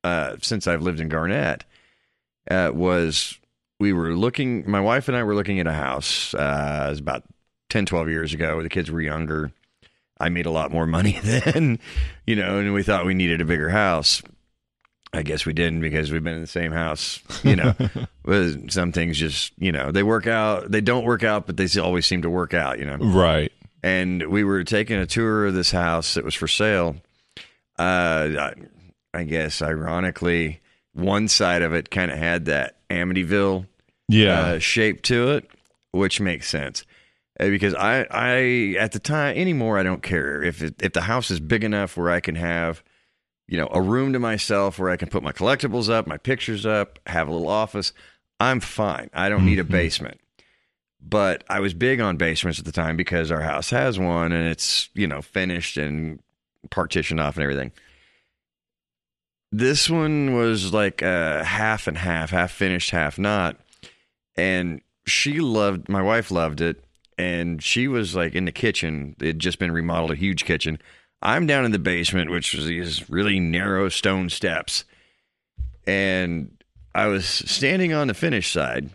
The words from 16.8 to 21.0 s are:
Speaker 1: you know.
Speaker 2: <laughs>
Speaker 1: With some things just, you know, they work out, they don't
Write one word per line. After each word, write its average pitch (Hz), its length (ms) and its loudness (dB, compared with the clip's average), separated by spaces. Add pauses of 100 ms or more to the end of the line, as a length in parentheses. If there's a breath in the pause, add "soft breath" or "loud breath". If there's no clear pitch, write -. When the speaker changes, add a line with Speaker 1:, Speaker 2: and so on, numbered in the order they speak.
Speaker 1:
you 131 140 8
know. 90 180 4 (240)
Speaker 2:
<laughs> - 240 -10
Speaker 1:
With 87 480 0
some 87 220 0
things 85 240 0
just, 78 400 -4
you 90 160 0
know, 69 180 -2
they 98 120 4
work 107 240 2
out, 107 440 0
they 107 100 2
don't 120 220 2